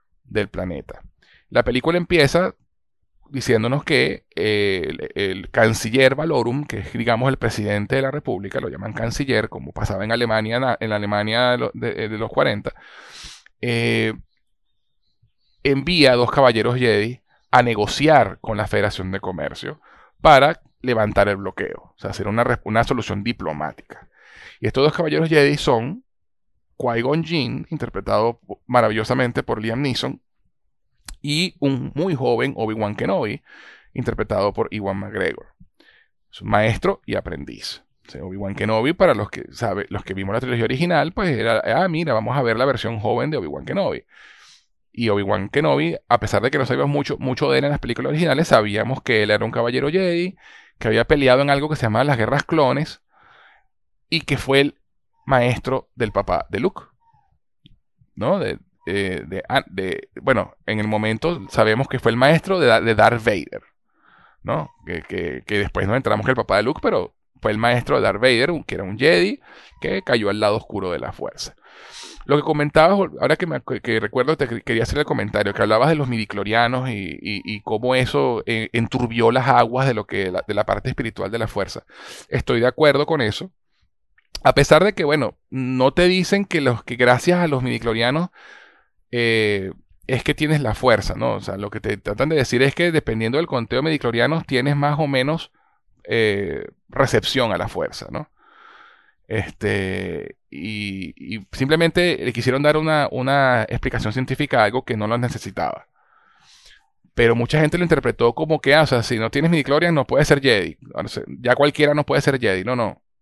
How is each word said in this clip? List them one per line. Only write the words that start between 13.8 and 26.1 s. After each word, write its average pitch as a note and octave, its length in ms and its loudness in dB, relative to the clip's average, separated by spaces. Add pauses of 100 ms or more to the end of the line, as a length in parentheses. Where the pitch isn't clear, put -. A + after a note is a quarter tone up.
envía C#3 500 4
a - 20 4
dos A#2+ 160 2
caballeros B2 440 4
Jedi A#2 460 0 (300)
a B2+ 120 8
negociar A#2 800 4
con A2 160 -4
la G#2 100 -2
Federación G2+ 440 -2
de G2 80 -6
Comercio F#2 600 -8 (400)
para D3+ 400 6 (200)
levantar G#2+ 460 2
el G2+ 100 0
bloqueo, - 580 -10
o - 40 -20
sea, G2 120 -8
hacer G2+ 160 -6
una A2+ 160 0
res-, B2 200 0
una A2 200 2
solución G#2+ 400 -2
diplomática. D#2 840 -8 (520)
Y A#2 80 -4
estos C3+ 160 2
dos D#3 100 4
caballeros D#3 360 0
Jedi D3 280 4
son C#3+ 460 -2 (760)